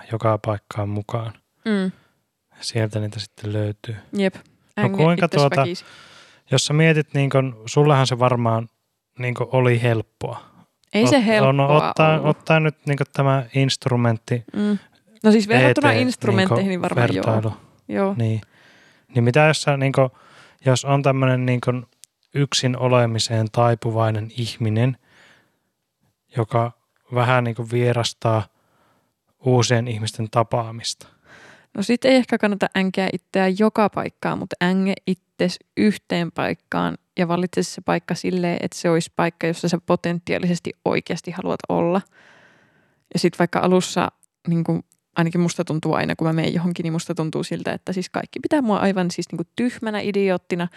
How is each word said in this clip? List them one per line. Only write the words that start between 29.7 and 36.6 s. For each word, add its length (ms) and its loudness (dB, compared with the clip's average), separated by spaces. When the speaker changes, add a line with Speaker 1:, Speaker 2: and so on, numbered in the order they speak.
Speaker 1:
ihmisten 420 -6
tapaamista? 800 -4
Speaker 2:
No 60 -4
sit 220 0
ei 120 6
ehkä 220 2
kannata 280 0
änkeä 360 0
itseään 460 -2
joka 320 2
paikkaan, 480 -6
mut 120 -8
änge 300 0
itses 520 -4
yhteen 560 0
paikkaan 680 -4